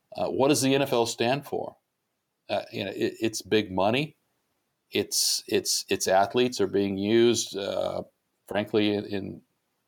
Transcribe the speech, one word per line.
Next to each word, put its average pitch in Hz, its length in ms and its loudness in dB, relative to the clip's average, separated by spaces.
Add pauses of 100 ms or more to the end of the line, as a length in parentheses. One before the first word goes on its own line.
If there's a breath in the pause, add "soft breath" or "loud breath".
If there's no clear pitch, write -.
(180)
uh, 90 100 -2
what 104 220 2
does 131 120 4
the 135 140 4
N 139 60 4
F 139 100 -2
L 117 140 4
stand 123 400 0
for? - 320 -8 (720)
Uh, 104 140 -2 (100)
you 113 100 -4
know, 98 100 -4
it, 113 280 -2
it's 113 200 -2
big 101 300 -2
money. 113 460 0 (760)
It's, - 560 -2
it's, - 400 -2
its 95 220 -2
athletes 101 500 2
are 98 80 2
being 98 300 0
used, 117 600 2
uh, 95 460 -4 (440)
frankly, 104 460 0
in, 101 120 -2
in, 98 360 -8 (460)